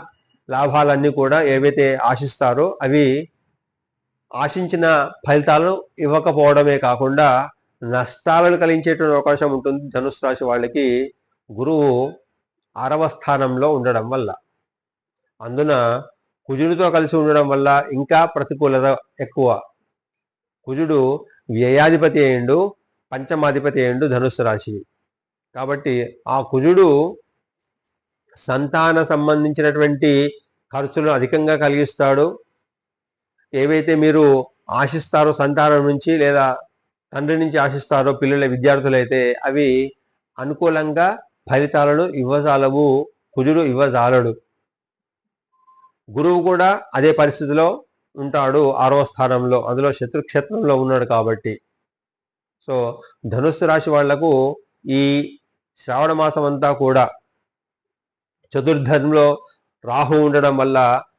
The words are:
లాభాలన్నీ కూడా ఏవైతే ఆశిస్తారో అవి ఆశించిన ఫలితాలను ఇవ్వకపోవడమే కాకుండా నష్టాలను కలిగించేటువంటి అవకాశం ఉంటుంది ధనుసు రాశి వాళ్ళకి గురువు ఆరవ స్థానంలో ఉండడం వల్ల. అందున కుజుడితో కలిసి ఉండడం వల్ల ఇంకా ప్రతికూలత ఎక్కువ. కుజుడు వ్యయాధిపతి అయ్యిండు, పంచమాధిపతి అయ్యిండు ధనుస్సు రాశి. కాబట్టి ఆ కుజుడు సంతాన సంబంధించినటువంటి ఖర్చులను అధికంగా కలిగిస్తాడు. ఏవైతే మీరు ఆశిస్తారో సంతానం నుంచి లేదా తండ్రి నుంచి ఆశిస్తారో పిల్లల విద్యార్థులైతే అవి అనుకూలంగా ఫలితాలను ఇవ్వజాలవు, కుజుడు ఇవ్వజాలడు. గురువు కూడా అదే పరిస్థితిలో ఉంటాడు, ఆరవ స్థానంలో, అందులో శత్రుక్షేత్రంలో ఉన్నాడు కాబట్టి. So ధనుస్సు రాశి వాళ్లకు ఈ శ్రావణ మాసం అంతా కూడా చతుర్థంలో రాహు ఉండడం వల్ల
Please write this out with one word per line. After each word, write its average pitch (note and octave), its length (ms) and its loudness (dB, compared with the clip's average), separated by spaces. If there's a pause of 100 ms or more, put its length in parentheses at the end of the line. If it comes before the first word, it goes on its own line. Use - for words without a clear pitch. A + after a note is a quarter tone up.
(500)
లాభాలన్నీ C#3+ 600 0
కూడా C#3 320 0
ఏవైతే C#3 520 2
ఆశిస్తారో B2+ 880 -2
అవి C#3+ 460 0 (1080)
ఆశించిన E3 760 -2 (180)
ఫలితాలను D#3 560 0 (140)
ఇవ్వకపోవడమే D3 800 2
కాకుండా C3+ 720 0 (340)
నష్టాలను E3 720 0
కలిగించేటువంటి E3 580 0
అవకాశం C#3+ 380 0
ఉంటుంది C#3 420 -4
ధనుసు C3 300 -4
రాశి C3 200 -4
వాళ్ళకి B2 680 -2 (380)
గురువు C#3 600 0 (640)
ఆరవ D3 320 -2
స్థానంలో C#3 680 -2
ఉండడం A#2+ 360 -2
వల్ల. A#2 240 -6 (1080)
అందున B2+ 600 -2 (440)
కుజుడితో E3 440 -2
కలిసి D#3+ 260 0
ఉండడం D3+ 320 2
వల్ల C#3 440 0
ఇంకా D#3+ 320 2
ప్రతికూలత C#3 760 -2 (220)
ఎక్కువ. B2 420 -2 (1000)
కుజుడు C#3+ 640 -2 (240)
వ్యయాధిపతి D3 760 2
అయ్యిండు, C3+ 500 0 (380)
పంచమాధిపతి C#3 680 -2
అయ్యిండు B2+ 260 0
ధనుస్సు B2+ 360 -2
రాశి. G#2+ 440 -6 (680)
కాబట్టి C3 760 -6
ఆ C3 120 -2
కుజుడు D#3+ 800 2 (1160)
సంతాన D#3+ 680 -2
సంబంధించినటువంటి D3 1300 0 (400)
ఖర్చులను C#3+ 380 -4
అధికంగా D3+ 460 0
కలిగిస్తాడు. C#3+ 840 0 (1160)
ఏవైతే D3+ 400 0
మీరు D3+ 520 4 (240)
ఆశిస్తారో D3 640 0
సంతానం C#3+ 540 2
నుంచి C#3+ 320 0
లేదా C#3 400 2 (540)
తండ్రి D3 260 -2
నుంచి D#3 200 -2
ఆశిస్తారో C#3 540 0
పిల్లల C#3 340 0
విద్యార్థులైతే B2+ 1000 0
అవి C3+ 480 0 (460)
అనుకూలంగా D#3 800 -2 (320)
ఫలితాలను D3 520 2
ఇవ్వజాలవు, C#3+ 1080 0 (220)
కుజుడు D3+ 280 0
ఇవ్వజాలడు. B2+ 800 0 (1700)
గురువు E3 320 0
కూడా F#3 400 0 (120)
అదే D3+ 180 2
పరిస్థితిలో D#3 720 0 (320)
ఉంటాడు, C#3 560 0
ఆరవ C3+ 320 2
స్థానంలో, B2 600 -2
అందులో C3+ 280 -2
శత్రుక్షేత్రంలో C#3+ 840 -2
ఉన్నాడు C3 280 0
కాబట్టి. A2 560 -2 (1080)
So A#2+ 220 -4 (340)
ధనుస్సు C#3 380 -2
రాశి D#3+ 260 0
వాళ్లకు C#3+ 720 0 (260)
ఈ C#3 460 -2 (460)
శ్రావణ C#3+ 340 -2
మాసం D#3 320 0
అంతా C#3+ 280 0
కూడా C3 380 2 (1400)
చతుర్థంలో D3 960 0 (420)
రాహు C3+ 300 -2
ఉండడం C#3+ 420 2
వల్ల C3 460 2 (160)